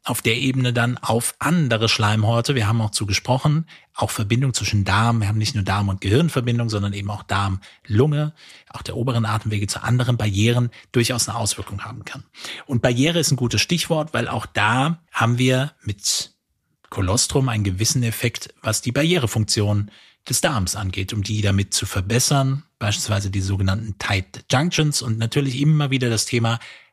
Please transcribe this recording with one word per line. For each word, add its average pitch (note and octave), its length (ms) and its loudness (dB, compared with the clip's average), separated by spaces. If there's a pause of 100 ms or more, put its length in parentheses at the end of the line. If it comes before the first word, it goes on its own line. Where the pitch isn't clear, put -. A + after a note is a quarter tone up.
auf - 180 -4
der A2+ 140 2
Ebene B2+ 360 0
dann A#2+ 260 0
auf - 420 0
andere A#2+ 480 2
Schleimhäute, A2 640 2
wir G#2+ 140 2
haben A2+ 120 2
auch G#2+ 100 0
zu - 160 -4
gesprochen, D3 600 0 (260)
auch - 180 -4
Verbindung A#2 440 0
zwischen G2+ 300 0
Darm, A2 360 2
wir G2+ 60 0
haben G#2+ 120 0
nicht G#2+ 180 -2
nur G2 80 0
Darm- G2+ 240 0
und F#2+ 120 -2
Gehirnverbindung, A#2+ 720 2
sondern G2+ 220 -2
eben G2+ 180 -6
auch G2+ 140 -10
Darm, G2+ 360 -2 (280)
Lunge, D3 440 2 (360)
auch - 140 -14
der - 140 -8
oberen A#2 280 0
Atemwege G#2+ 420 -2
zu - 160 -8
anderen B2 340 2
Barrieren A2 540 2 (220)
durchaus A#2+ 360 2
eine G#2+ 80 -6
Auswirkung G#2 460 -6
haben A2 220 -14
kann. - 180 -14 (440)
Und B2 160 0
Barriere C#3 360 2
ist D3 140 0
ein C3 40 4
gutes A#2+ 240 0
Stichwort, D#3+ 540 -2
weil A#2+ 140 -2
auch - 180 -4
da B2+ 640 0
haben A#2+ 280 2
wir B2+ 340 2 (100)
mit - 520 -6 (540)
Kolostrum A2+ 600 0
einen G#2+ 160 0
gewissen G#2+ 400 0
Effekt, - 580 -4
was A2+ 180 -2
die A#2+ 120 -4
Barrierefunktion A2 1000 0 (380)
des B2 120 -2
Darms A2+ 360 0
angeht, F#2+ 360 -4
um G#2+ 100 -2
die G#2+ 180 -2
damit G2 320 2
zu - 140 -2
verbessern, C3+ 800 0 (140)
beispielsweise G2+ 520 -2
die G2 100 -2
sogenannten G2 580 -2
Tight - 520 -4
Junctions D3+ 500 2
und A2+ 180 -2
natürlich C3 420 -2
immer D3 300 4
wieder B2+ 200 0
das A2 160 0
Thema A#2 320 0 (340)